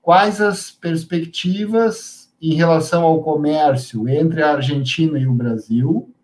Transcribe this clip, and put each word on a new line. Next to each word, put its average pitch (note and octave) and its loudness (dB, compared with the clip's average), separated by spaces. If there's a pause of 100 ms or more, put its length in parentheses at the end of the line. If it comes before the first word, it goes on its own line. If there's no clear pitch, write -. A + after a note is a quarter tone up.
Quais G3 4
as G#3 -2
perspectivas F3+ -4
em D#3+ 0
relação E3 2
ao D#3+ 4
comércio D3 0
entre D#3+ 0
a D3+ 2
Argentina C#3+ -2
e C3 0
o B2+ 0
Brasil A#2+ -2 (160)